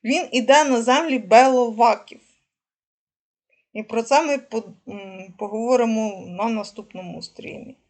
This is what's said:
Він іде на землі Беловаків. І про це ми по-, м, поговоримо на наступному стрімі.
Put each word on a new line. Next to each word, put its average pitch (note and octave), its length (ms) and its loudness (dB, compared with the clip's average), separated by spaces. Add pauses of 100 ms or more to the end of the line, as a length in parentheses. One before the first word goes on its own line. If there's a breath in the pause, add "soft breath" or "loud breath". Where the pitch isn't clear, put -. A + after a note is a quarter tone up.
Він D4+ 280 -2
іде C4 320 4
на B3+ 180 2
землі C4 380 0
Беловаків. A#3 1000 4 (1500)
І G#3+ 100 -10
про A3+ 200 -6
це D4+ 200 2
ми C#4+ 140 -2
по-, A3 260 -8 (240)
м, F#3+ 500 -16
поговоримо A3 880 -2
на F#3+ 220 -6
наступному F#3+ 720 -10
стрімі. - 560 -18 (120)